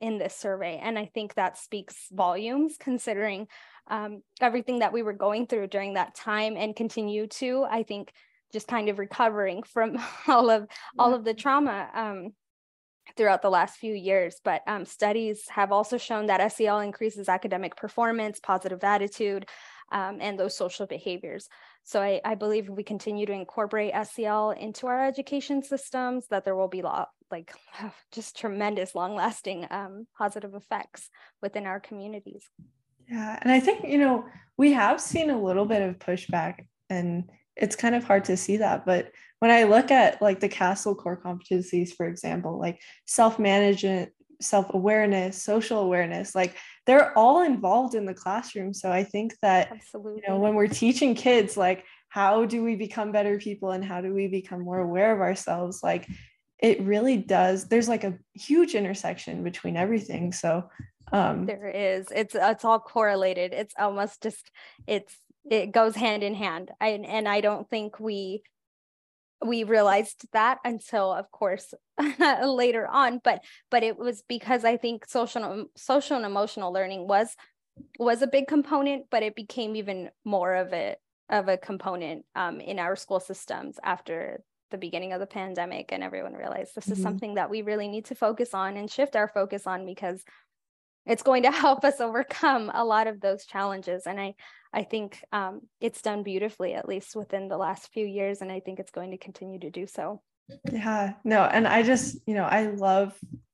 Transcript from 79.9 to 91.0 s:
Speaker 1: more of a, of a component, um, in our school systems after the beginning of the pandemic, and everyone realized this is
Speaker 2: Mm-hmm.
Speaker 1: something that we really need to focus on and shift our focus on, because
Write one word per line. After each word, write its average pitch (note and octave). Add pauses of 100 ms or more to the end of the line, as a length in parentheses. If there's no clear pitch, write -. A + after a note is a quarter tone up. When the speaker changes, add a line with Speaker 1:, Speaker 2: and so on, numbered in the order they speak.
Speaker 1:
more F#3
of F#3
a, B2 (340)
of G3+
a F#3+
component, F3+
um, E3+
in F#3+
our F3+
school F#3+
systems -
after - (280)
the G#3
beginning F3+
of F3+
the G3
pandemic, F#3
and -
everyone F#2
realized -
this G#3
is G3
Speaker 2:
Mm-hmm. F#3+
Speaker 1:
something F#3+
that F3+
we G#3+
really G#3
need G#3+
to C4
focus A#3
on F#3+
and G#3
shift C#4
our G#3+
focus G3+
on, F#3
because F#3 (840)